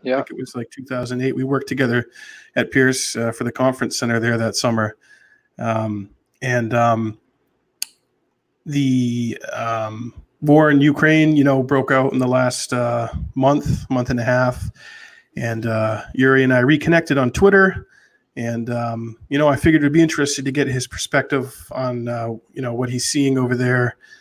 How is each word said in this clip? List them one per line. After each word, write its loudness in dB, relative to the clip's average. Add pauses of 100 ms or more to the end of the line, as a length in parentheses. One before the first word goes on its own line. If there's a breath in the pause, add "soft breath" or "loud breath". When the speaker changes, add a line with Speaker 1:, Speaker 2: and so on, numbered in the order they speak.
Speaker 1:
yeah. -2
Speaker 2:
I 2
think -6
it -12
was, -10
like, -8
two -18
thousand -6
eight. -2
We -4
worked -2
together 0 (500 loud breath)
at 0
Pierce, 2
uh, -2
for -8
the -4
conference -2
center -2
there 0
that -2
summer. -2 (600 soft breath)
Um, -4 (320)
and, -2
um, 0 (1500)
the, -2 (120)
um, -8 (280)
war 6
in 4
Ukraine, 4
you 6
know, 2
broke 0
out 2
in 0
the 0
last, 0
uh, -2 (260)
month, 0
month -2
and -2
a -4
half. 0 (680 loud breath)
And, -4
uh, -2 (100)
Yuri 4
and 4
I 4
reconnected 2
on 0
Twitter. 4 (480 soft breath)
And, -6
um, -6 (120)
you -2
know, 4
I 4
figured 4
it'd 2
be 6
interested -2
to -4
get 0
his -4
perspective -4
on, -6
uh, -6 (200)
you -10
know, -6
what -4
he's -4
seeing 0
over 0
there. 0 (240 soft breath)